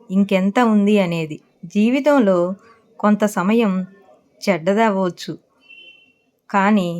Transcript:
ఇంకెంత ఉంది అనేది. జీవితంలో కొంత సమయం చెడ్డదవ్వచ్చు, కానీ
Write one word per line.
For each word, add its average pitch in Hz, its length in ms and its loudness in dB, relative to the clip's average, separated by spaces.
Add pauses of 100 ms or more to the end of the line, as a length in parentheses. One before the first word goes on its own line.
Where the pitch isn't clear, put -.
ఇంకెంత 196 500 0 (140)
ఉంది 208 260 2
అనేది. 165 380 -4 (280)
జీవితంలో 233 720 2 (640)
కొంత 208 240 0 (140)
సమయం 208 360 0 (680)
చెడ్డదవ్వచ్చు, 190 920 -2 (1160)
కానీ 196 400 2 (100)